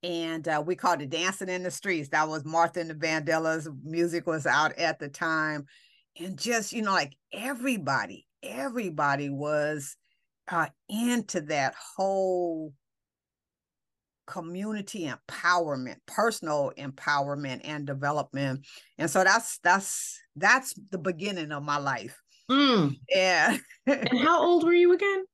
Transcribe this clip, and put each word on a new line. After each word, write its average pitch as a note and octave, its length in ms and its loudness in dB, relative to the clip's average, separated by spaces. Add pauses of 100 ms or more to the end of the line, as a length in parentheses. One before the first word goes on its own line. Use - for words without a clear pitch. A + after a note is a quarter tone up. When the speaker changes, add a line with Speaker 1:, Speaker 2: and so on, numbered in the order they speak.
Speaker 1:
And, E3 460 -4
uh, D3+ 180 0
we F3+ 80 0
called F3 260 0
it C#3 100 -8
Dancing F#3 380 -4
in F3+ 140 -4
the F3+ 80 -4
Streets. E3 380 -4
That D#3 200 2
was D#3 160 -6
Martha E3 360 2
and E3 100 -6
the D#3 40 -10
Vandellas. D#3+ 760 0 (160)
Music E3 420 -2
was D#3+ 200 -2
out D3 320 2
at D#3+ 200 0
the D3 100 -10
time. D#3 580 -2 (520)
And F3 200 -10
just, A3+ 340 -2
you A3+ 100 -4
know, G3+ 100 0
like, D3 240 0 (160)
everybody, G3+ 960 -4 (160)
everybody F3 880 -2
was, D3 680 -2 (520)
uh, E3 180 0 (220)
into A3 540 -2
that D3 320 0 (220)
whole F3+ 760 0 (1500)
community F#3+ 840 -8
empowerment, C#3+ 840 -2 (100)
personal D#3+ 720 0
empowerment C#3+ 840 -2
and D3 220 -8
development. C#3 800 -2 (340)
And E3 120 -2
so F#3 140 4
that's, G#3 380 4
that's, - 560 0 (180)
that's A#3 380 2 (160)
the F#3 80 -6
beginning E3+ 540 -4
of C#3+ 100 -6
my D3 160 0
life. C3 420 -4 (300)
Speaker 2:
Mm. A#3+ 460 6 (120)
Speaker 1:
Yeah. F#3 480 4 (160)
<laughs> - 140 -8
Speaker 2:
And C4+ 340 2
how D#4+ 220 6
old F4 220 6
were E4+ 80 6
you F4 200 8
again? F#4+ 420 2